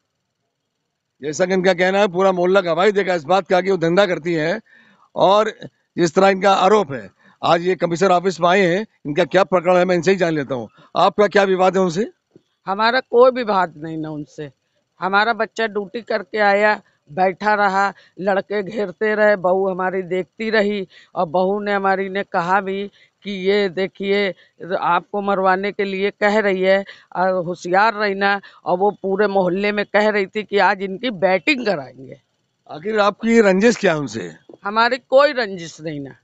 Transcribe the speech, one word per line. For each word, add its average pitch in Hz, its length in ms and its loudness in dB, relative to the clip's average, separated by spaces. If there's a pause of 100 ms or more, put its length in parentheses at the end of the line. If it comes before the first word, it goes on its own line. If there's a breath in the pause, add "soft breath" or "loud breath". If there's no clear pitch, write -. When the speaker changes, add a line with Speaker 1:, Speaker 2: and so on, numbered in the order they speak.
(1200)
Speaker 1:
जैसा 151 240 -4
कि 180 80 -2
इनका 190 220 2
कहना 185 240 2
है, 208 100 4
पूरा 190 220 2
मोहल्ला 185 320 2
गवाही 175 280 2
देगा 185 240 -2
इस 165 100 -4
बात 180 220 0
का 185 140 2
कि 185 100 -2
वो 190 80 0
धंधा 170 260 2
करती 170 280 -4
हैं। 165 260 -2 (560 soft breath)
और 208 360 2 (460)
जिस 165 180 0
तरह 190 140 6
इनका 196 260 2
आरोप 190 380 2
है, 104 160 -12 (320 soft breath)
आज 170 220 2
ये 180 140 0
कमिश्नर 170 340 0
ऑफिस 175 300 0
में 175 80 2
आए 190 160 2
हैं, 180 200 -2 (200)
इनका 151 200 0
क्या 185 200 2
प्रकरण 180 320 2
है, 180 80 2
मैं 180 100 0
इनसे 170 160 2
ही 196 60 0
जान 170 160 0
लेता 135 220 -4
हूँ। 113 120 -8 (300 soft breath)
आपका 196 300 2
क्या 196 180 2
विवाद 185 320 2
है 190 60 2
उनसे? 185 260 -2 (580)
Speaker 2:
हमारा 220 340 0
कोई 247 320 4
विवाद 202 440 -2
नहीं 160 200 -10
ना 156 120 -8
उनसे। 147 400 -12 (520)
हमारा 202 320 2
बच्चा 220 340 -4
ड्यूटी 208 340 -8
करके 214 380 -6
आया, 208 340 4 (360)
बैठा 185 460 0
रहा, 196 320 2 (320 soft breath)
लड़के 196 440 -2
घेरते 202 520 -4
रहे, 208 220 4
बहू 190 300 0
हमारी 185 360 -4
देखती 185 460 -6
रही 208 360 0 (300 soft breath)
और 185 120 -2
बहू 185 320 0
ने 208 140 -2
हमारी 196 360 0
ने 196 160 -6
कहा 185 360 -2
भी 196 240 -6 (400 soft breath)
कि 202 140 -10
ये 196 320 0
देखिए, 196 580 -4 (440 soft breath)
आपको 175 480 -2
मरवाने 196 500 0
के 202 140 -4
लिए 196 260 -4
कह 208 280 0
रही 196 220 0
है 190 220 2 (320 loud breath)
और 185 300 0
होशियार 180 500 0
रहना। 202 440 0 (260 loud breath)
और 180 120 0
वो 202 160 0
पूरे 196 360 -2
मोहल्ले 196 420 0
में 208 160 -4
कह 208 220 2
रही 202 180 -2
थी 214 160 -8
कि 196 160 -4
आज 190 240 2
इनकी 196 340 -6
बैटिंग 190 480 0
कराएंगे। 135 560 -8 (480)
Speaker 1:
आखिर 180 320 -4
आपकी 220 400 4
रंजिश 202 360 4
क्या 180 160 2
है 156 60 -2
उनसे? 104 320 -8 (320)
Speaker 2:
हमारी 226 360 -2
कोई 285 340 2
रंजिश 196 480 -8
नहीं 156 180 -8
ना। 135 240 -14